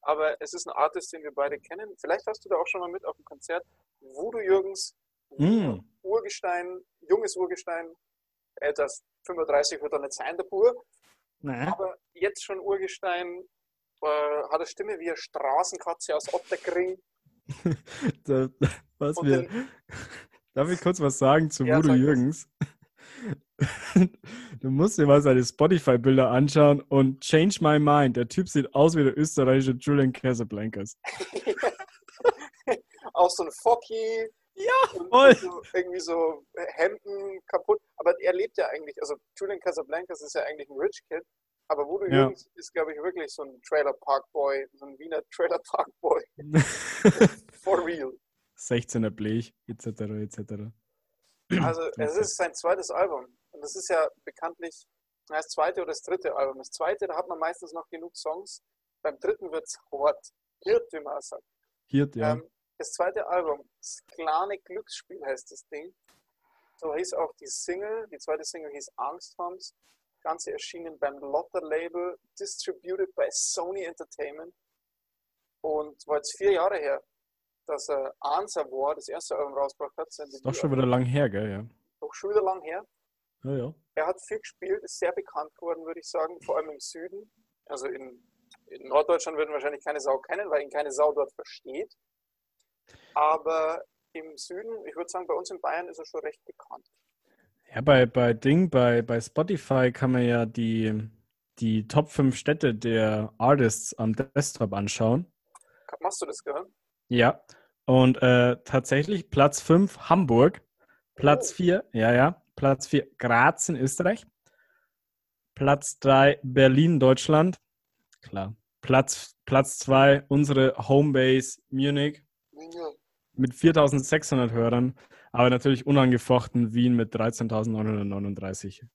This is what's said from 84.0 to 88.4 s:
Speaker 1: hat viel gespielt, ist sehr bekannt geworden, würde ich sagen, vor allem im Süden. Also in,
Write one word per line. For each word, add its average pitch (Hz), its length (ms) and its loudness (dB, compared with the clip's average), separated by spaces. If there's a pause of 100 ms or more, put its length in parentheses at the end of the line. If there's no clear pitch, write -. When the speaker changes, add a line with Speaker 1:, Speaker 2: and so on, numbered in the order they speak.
Speaker 1:
hat 381 200 -6
viel 427 140 -10
gespielt, 381 420 -8
ist - 160 -16
sehr 180 140 -2
bekannt - 420 -10
geworden, 165 300 -8
würde 165 160 -12
ich - 80 -18
sagen, 165 340 -6
vor - 140 -4
allem 156 140 -6
im 143 100 -16
Süden. 180 500 -14 (360)
Also 135 200 -10
in, 127 400 -14 (400)